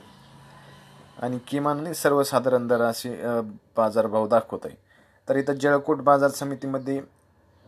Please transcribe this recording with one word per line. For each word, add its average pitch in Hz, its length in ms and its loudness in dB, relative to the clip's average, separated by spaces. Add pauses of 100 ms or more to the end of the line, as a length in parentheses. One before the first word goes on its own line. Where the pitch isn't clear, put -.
(1200)
आणि 123 200 -6 (100)
किमान 143 300 -2
आणि 160 160 -8
सर्वसाधारण 135 720 2
दर 117 140 2
असे, 113 420 -4
अ, 117 180 -2 (360)
बाजारभाव 110 520 0
दाखवत 113 360 0
आहे. 73 120 -14 (520)
तर 135 80 2
इथं 139 160 0
जळकोट 143 440 2
बाजार 139 340 4
समितीमध्ये 135 720 -6 (640)